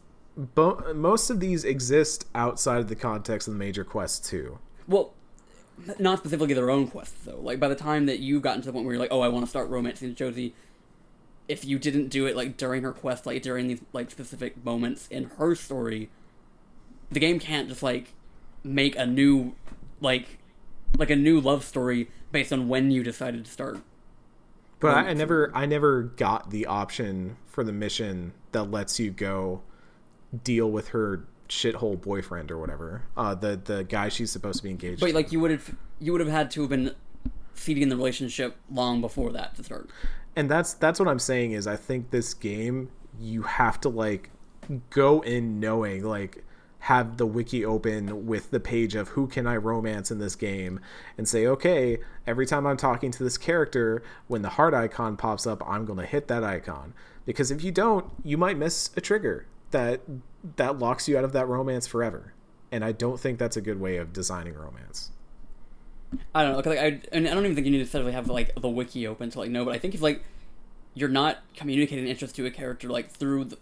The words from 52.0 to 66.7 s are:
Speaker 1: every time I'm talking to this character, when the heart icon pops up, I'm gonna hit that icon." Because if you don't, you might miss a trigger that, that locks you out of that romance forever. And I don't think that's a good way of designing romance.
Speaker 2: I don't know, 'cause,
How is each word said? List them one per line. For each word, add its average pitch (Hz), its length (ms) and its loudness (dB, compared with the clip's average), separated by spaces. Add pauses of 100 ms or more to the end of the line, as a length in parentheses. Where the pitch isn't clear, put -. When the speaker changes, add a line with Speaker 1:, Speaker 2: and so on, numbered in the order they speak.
Speaker 1:
every 120 180 2
time 143 220 2
I'm 139 100 2
talking 131 340 2
to 131 120 -4
this 123 140 0
character, 123 680 2 (240)
when 110 160 -2
the 98 60 -4
heart 156 260 6
icon 113 420 0
pops 110 300 -2
up, 104 200 -4
I'm 104 180 -2
gonna 98 200 -4
hit - 220 -2
that 120 160 0
icon." 82 500 -4 (320)
Because 127 240 0
if 147 140 -2
you 185 80 -2
don't, 196 340 4 (180)
you 151 140 0
might 180 200 4
miss 156 380 -2
a 185 60 -2
trigger 185 460 0 (240)
that, 127 300 2 (560)
that 135 220 0
locks 123 300 0
you 139 80 4
out 131 80 2
of 131 80 -2
that 127 140 2
romance 127 400 -2
forever. 117 460 -4 (380)
And 110 140 -2
I 113 80 0
don't 120 260 -2
think 123 200 -2
that's 117 180 0
a 110 40 -4
good 101 200 -4
way 92 160 -2
of 85 160 -6
designing 87 400 -6
romance. 69 560 -12 (1200)
Speaker 2:
I 156 100 4
don't 147 100 4
know, - 80 0
'cause, 165 140 2